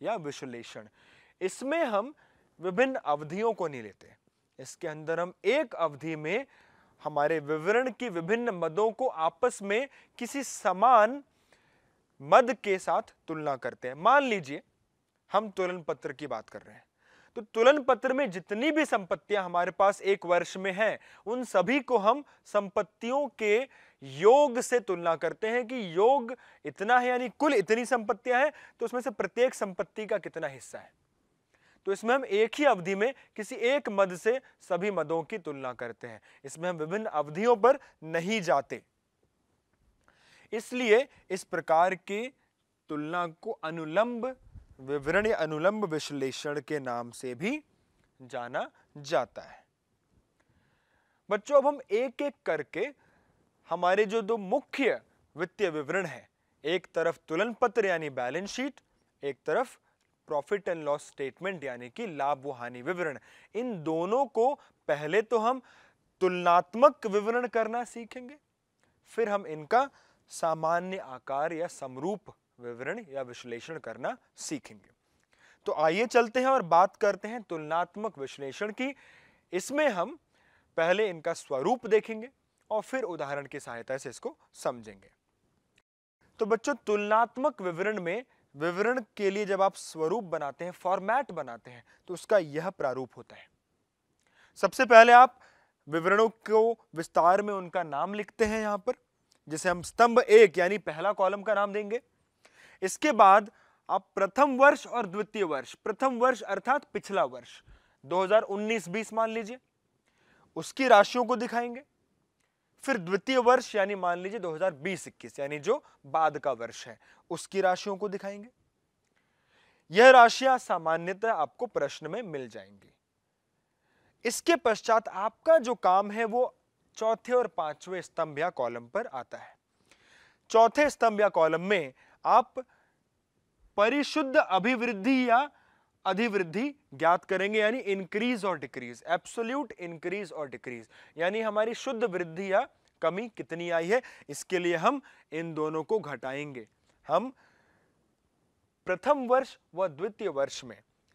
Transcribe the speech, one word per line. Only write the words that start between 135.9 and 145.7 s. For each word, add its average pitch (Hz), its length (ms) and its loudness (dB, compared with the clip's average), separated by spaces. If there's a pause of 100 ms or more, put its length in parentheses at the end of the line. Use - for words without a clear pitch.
अधिवृद्धि 190 580 -2 (300)
ज्ञात 165 320 2
करेंगे, 196 340 -2
यानी 214 200 2
इंक्रीज 202 640 -4
और 180 140 -2
डिक्रीज, 123 480 -14
एब्सोल्यूट 226 640 -4
इंक्रीज 175 580 -10
और 143 180 -10
डिक्रीज, 120 380 -14 (300)
यानी 190 240 -2
हमारी 220 320 -2
शुद्ध 233 320 -6
वृद्धि 180 460 -6
या 220 160 2 (340)
कमी 180 280 -2
कितनी 170 400 -10
आई 165 180 0
है। 233 140 2 (280)
इसके 175 300 -4
लिए 175 180 2
हम 247 240 0 (300)
इन 165 220 -8
दोनों 156 300 -2